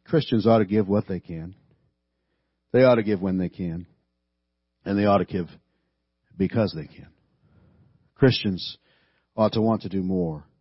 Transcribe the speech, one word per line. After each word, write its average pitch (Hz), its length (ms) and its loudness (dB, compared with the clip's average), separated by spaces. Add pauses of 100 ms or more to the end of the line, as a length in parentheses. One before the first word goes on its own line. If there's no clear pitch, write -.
Christians 120 420 -2
ought 113 120 6
to 107 60 2
give 101 240 0
what 101 200 0
they 92 100 -6
can. 85 380 -14 (1160)
They 127 120 4
ought 127 100 6
to 117 80 2
give 101 180 -2
when 95 160 -2
they 92 120 -2
can. 87 380 -8 (1000)
And 101 120 -2
they 101 100 2
ought 101 120 4
to 90 60 0
give 90 240 -6 (880)
because 113 340 0
they 76 140 -12
can. - 220 -20 (1040)
Christians - 640 2 (580)
ought 107 160 2
to 113 80 -2
want 110 220 0
to 95 60 -12
do 95 140 -4
more 87 420 -4 (160)